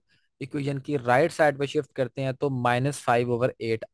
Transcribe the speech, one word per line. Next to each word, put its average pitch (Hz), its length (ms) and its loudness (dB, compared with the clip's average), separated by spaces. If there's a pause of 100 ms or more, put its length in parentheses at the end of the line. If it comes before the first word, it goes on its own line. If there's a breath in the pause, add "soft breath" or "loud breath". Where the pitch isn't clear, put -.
(420)
इक्वेशन 139 380 -6
की 143 180 -4
right 127 340 2
side 147 280 2
पे 139 80 -2
shift 147 260 -4
करते 131 280 -4
हैं 131 120 -2
तो 143 160 -2
माइनस 127 540 0
फ़ाइव 120 300 2
ओवर 120 280 0
एट 113 220 -2 (100)